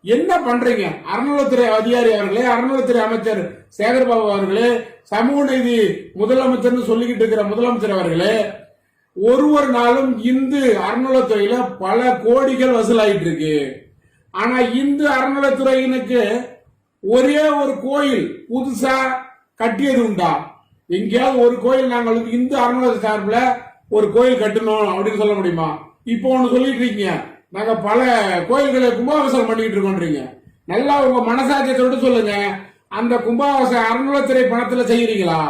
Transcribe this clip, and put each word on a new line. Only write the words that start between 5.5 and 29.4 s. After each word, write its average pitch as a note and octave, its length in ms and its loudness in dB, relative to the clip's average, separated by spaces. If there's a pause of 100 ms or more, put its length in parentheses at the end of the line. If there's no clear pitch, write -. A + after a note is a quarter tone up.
நீதி A#3+ 280 0 (400)
முதலமைச்சர்னு B3 720 0
சொல்லிக்கிட்டு A#3 340 0
இருக்கிற G#3+ 200 0
முதலமைச்சர் G#3+ 540 -2
அவர்களே, F3 360 0 (800)
ஒரு B3 340 2
ஒரு C#4+ 180 2
நாளும் A#3+ 540 2
இந்து C4 380 0 (260)
அறநிலையத்துறையில A#3 680 0 (220)
பல G3 200 0 (260)
கோடிகள் B3+ 500 2
வசூலாயிட்டு G#3+ 520 2
இருக்கு. D#3 300 -2 (800)
ஆனா A#3 260 -2
இந்து C4+ 480 0
அறநிலையத்துறையினுக்கு C4 1120 0 (800)
ஒரே C4 460 2
ஒரு C#4+ 340 0
கோயில் C4 420 -2 (240)
புதுசா C4 480 -2 (580)
கட்டியது A#3 500 0
உண்டா? F3+ 280 0 (580)
எங்கேயாவது A#3 540 0
ஒரு A#3+ 140 4
கோயில் B3+ 340 0
நாங்கள் A#3 220 -2
வந்து A#3 160 -4
இந்து B3+ 260 -2
அறநிலையத்துறை A#3+ 500 0
சார்பில் A3 480 0 (340)
ஒரு G#3 240 2
கோயில் B3 300 4
கட்டணும் G#3+ 480 0
அப்படின்னு G3+ 320 -2
சொல்ல G#3 120 2
முடியுமா? E3+ 340 -2 (360)
இப்போ A#3 240 -2
ஒண்ணு B3+ 260 2
சொல்லிட்டு B3+ 280 0
இருக்கீங்க, G3+ 300 -2 (360)
நாங்க G#3+ 260 -4
பல G#3+ 260 0 (480)
கோயில்களை B3+ 420 2
கும்பாபிஷேகம் B3+ 560 0